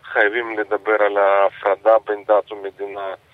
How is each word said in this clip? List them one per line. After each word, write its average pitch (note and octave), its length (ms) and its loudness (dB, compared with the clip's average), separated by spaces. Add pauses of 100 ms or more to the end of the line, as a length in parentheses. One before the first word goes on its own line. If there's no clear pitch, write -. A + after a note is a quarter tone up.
חייבים A2+ 560 -2
לדבר G#2 440 -2
על G2+ 140 0
ההפרדה G2 880 2
בין G#2 180 -6
דת G#2 280 0
ומדינה. G2 640 -10 (200)